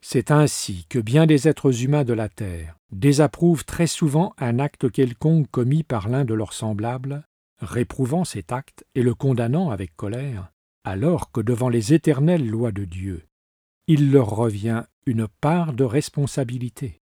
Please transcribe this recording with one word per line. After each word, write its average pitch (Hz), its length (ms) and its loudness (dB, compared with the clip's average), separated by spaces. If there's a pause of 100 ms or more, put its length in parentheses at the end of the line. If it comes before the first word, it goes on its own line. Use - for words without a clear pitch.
C'est 127 260 0
ainsi 135 580 2
que 131 100 -2
bien 123 260 4
des 156 220 4
êtres 135 340 2
humains 143 220 0
de 120 80 -2
la 110 160 -2
terre 85 480 -10 (160)
désapprouvent 143 720 2
très - 240 -2
souvent 160 500 0
un 120 220 0
acte 135 320 -2
quelconque 143 580 2
commis 135 340 0
par 107 260 -4
l'un 135 160 0
de 110 80 -2
leurs 107 180 -2
semblables, 127 720 -6 (340)
réprouvant 123 640 -2
cet - 260 -10
acte - 340 -10 (100)
et 131 60 0
le 120 140 2
condamnant 135 540 0
avec 95 260 -8
colère, 110 560 -8 (320)
alors 120 480 -2
que - 80 -4
devant 120 300 0
les 117 240 2
éternelles 156 520 2
lois 110 280 -2
de 101 100 -6
Dieu, 92 420 -8 (640)
il 143 240 4
leur 131 180 6
revient 113 540 -2 (220)
une 113 240 -2 (100)
part 160 320 0
de 131 140 0
responsabilité. 127 1200 -4